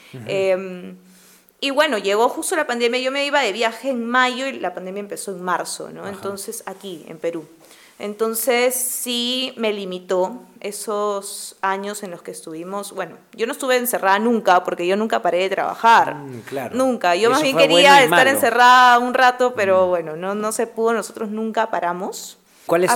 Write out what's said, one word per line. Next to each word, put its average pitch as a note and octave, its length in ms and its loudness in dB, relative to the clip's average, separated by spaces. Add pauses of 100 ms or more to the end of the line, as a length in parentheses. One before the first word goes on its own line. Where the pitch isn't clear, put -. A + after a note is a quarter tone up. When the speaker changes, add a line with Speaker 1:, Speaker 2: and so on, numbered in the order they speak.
(140)
Speaker 1:
Ujú. B2 140 -14
Speaker 2:
Em, F#3 680 -2 (640)
y C#4 120 -4
bueno, C#4 260 2
llegó G#3 320 2
justo D#4+ 260 -6
la D4+ 100 0
pandemia, A#3+ 340 -2
yo C4 120 -2
me C#4 140 -2
iba C#4+ 160 0
de A3 100 0
viaje A3+ 380 -4
en A#3 160 -4
mayo B3+ 420 0
y C4+ 60 -6
la F3+ 200 -8
pandemia F#3 280 -10
empezó G3 300 -10
en F3+ 120 -10
marzo, E3 460 -6
¿no? D#3+ 140 -16
Speaker 1:
Ajá. G3 80 -10
Speaker 2:
Entonces, G3 540 -10
aquí, F#3+ 420 -14
en E3 100 -16
Perú. E3+ 280 -6 (540)
Entonces, A3+ 760 -2
sí B3 800 -4
me A3 160 -2
limitó F#3 680 -4 (200)
esos G#3 1000 -6
años G3 420 -4
en F#3 80 -12
los E3+ 100 -16
que - 100 -14
estuvimos. F3+ 600 -12
Bueno, E3+ 240 -10 (160)
yo A3 140 -6
no C4 60 -6
estuve B3+ 240 0
encerrada G3 420 0
nunca, G#3+ 440 4
porque F3 220 -4
yo F#3 100 2
nunca A3 280 -2
paré F3 160 0
de F#3+ 100 0
trabajar. F#3+ 680 2
Speaker 1:
Mm, C3+ 260 -14
claro. C3 340 -8
Speaker 2:
Nunca. A#3+ 400 2
Yo G#3+ 140 2
Speaker 1:
Y - 20 2
Speaker 2:
más C4+ 80 2
Speaker 1:
eso D#4 60 0
Speaker 2:
bien C4+ 100 0
Speaker 1:
fue D#3+ 80 4
Speaker 2:
quería F3+ 280 6
Speaker 1:
bueno C#4 100 10
y - 20 6
Speaker 2:
estar E3+ 160 4
Speaker 1:
malo. E3+ 100 6
Speaker 2:
encerrada B3 680 6
un B3 160 -2
rato, B3 400 4
pero F#3+ 320 4
Speaker 1:
Mm. - 20 0
Speaker 2:
bueno, E3 260 -2
no, F#3 200 -6
no G#3+ 160 -4
se A3+ 160 -2
pudo. A3+ 260 0
Nosotros A3 360 -6
nunca A3 420 -4
paramos. F3+ 680 -6 (300)
Speaker 1:
¿Cuál F3 160 2
es F#3 80 2
tu, - 40 4